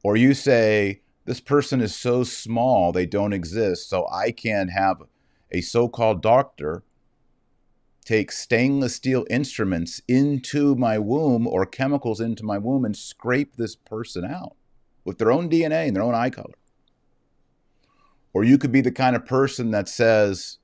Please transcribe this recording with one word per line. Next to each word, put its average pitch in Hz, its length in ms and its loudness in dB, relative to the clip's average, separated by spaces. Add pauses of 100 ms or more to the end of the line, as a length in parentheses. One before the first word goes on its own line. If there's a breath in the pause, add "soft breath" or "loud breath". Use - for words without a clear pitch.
Or 101 120 2
you 131 200 6
say, 107 640 2 (240)
"This 120 140 -6
person 143 420 0
is 107 140 -4
so 123 280 0
small, 117 680 0
they 90 140 0
don't 101 280 -2
exist, 92 560 -4
so 92 220 -2
I 107 200 -2
can 104 360 -2
have 95 360 -2 (480)
a 87 100 -2
so-called 117 600 0
doctor 98 640 0 (1200)
take 110 260 0
stainless 127 640 0
steel 127 340 -2
instruments 98 760 -4
into 143 680 2
my 117 240 0
womb 120 480 0
or 95 200 0
chemicals 107 540 -4
into 113 240 -4
my 104 140 -4
womb 127 260 -2
and 107 140 -4
scrape 131 580 -4
this 113 200 -6
person 110 500 -10
out 151 300 -12 (480)
with 92 160 -8
their 113 120 4
own 165 160 2
D 165 160 2
N 156 80 0
A 160 160 0
and 120 80 -2
their 143 80 0
own 120 120 0
eye 123 160 0
color." - 240 -18 (1800)
Or 98 100 2
you 131 140 8
could 135 140 0
be 135 100 4
the 123 100 0
kind 127 240 0
of 120 100 -4
person 131 460 0
that 101 160 -2
says 107 760 2